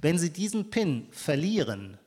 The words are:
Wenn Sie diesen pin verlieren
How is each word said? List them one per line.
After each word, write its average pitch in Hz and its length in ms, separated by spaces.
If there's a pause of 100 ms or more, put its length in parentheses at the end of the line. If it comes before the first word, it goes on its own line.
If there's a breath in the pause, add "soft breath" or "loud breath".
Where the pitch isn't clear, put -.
Wenn 165 180
Sie 170 120
diesen 202 400
pin 160 420
verlieren 135 960